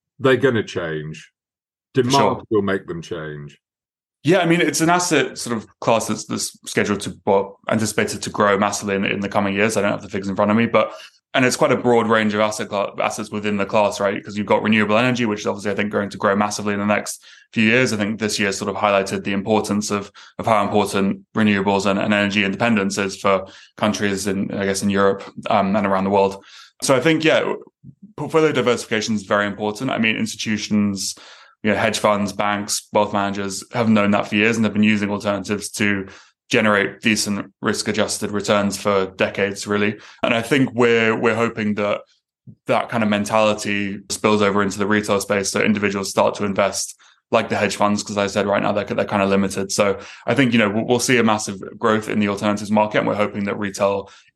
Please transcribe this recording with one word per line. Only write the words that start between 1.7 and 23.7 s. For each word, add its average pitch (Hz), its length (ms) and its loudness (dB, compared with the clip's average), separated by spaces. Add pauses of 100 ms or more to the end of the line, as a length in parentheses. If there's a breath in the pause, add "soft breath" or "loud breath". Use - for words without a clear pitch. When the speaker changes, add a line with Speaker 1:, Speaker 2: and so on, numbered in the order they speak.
Speaker 2:
For 127 100 4
Speaker 1:
Demand 127 120 2
Speaker 2:
sure. 107 360 2
Speaker 1:
will 107 100 4
make 95 260 -2
them 85 140 -10
change. 76 580 -12 (640)
Speaker 2:
Yeah, 180 160 4
I 175 60 2
mean, 170 160 4
it's 151 200 0
an 160 80 4
asset 165 480 2
sort 120 200 -6
of 104 100 -10 (140)
class 113 260 2
that's, 107 180 -6
that's - 400 -6
scheduled 101 360 -2
to, - 240 -10
well, 98 340 0 (100)
anticipated 107 540 -2
to 101 60 -8
grow 101 280 2
massively 101 380 -2
in 98 60 0
the, - 100 -2
in 104 80 -4
the 98 100 -4
coming 98 260 0
years. 104 200 2
I 101 60 2
don't 101 100 0
have 107 100 -6
the 98 80 -16
figures 98 200 -6
in 95 60 -4
front 104 160 2
of 107 60 4
me, 117 100 4
but, 110 260 0 (420 loud breath)
and 131 100 4
it's 123 120 2
quite 147 140 4
a 117 60 2
broad 117 300 2
range 110 260 2
of 104 60 0
asset 107 300 -2
cla-, 101 300 -4
assets 107 300 -4
within 104 280 -4
the 98 100 -2
class, 104 320 0
right? 101 240 -2
'Cause 101 120 -14
you've 104 120 -4
got 104 160 2
renewable 107 340 2
energy, 123 280 2
which 104 160 -4
is 107 60 -6
obviously, 101 220 -4
I 98 60 -2
think, 104 160 -4
going 101 180 -2
to 98 80 -12
grow 101 180 2
massively 104 380 0
in 101 60 -4
the 101 80 -2
next 104 360 -2 (300 loud breath)
few 110 120 2
years. 120 280 4
I 110 40 -2
think 104 220 -4
this 107 200 -2
year 101 120 0
sort 101 180 -4
of 95 80 -4
highlighted 98 480 0
the 101 80 -2
importance 104 580 -2
of, 101 200 -4 (280 loud breath)
of 90 80 -8
how 104 160 4
important 101 580 0 (140)
renewables 101 500 2
and, 98 140 0
and 107 120 0
energy 101 340 2
independence 98 520 0
is 95 220 -4
for 95 260 2 (320 loud breath)